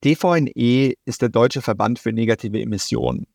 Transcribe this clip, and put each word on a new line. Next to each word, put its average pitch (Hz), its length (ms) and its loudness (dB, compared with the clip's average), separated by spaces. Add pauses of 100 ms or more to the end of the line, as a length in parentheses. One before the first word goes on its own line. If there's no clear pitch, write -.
D 143 120 4
V 175 200 0
N 151 200 2
E 123 400 2 (100)
ist - 180 -6
der 120 60 2
Deutsche 117 320 2
Verband 110 380 -2
für 117 140 -4
negative 110 480 -2
Emissionen. 107 760 -4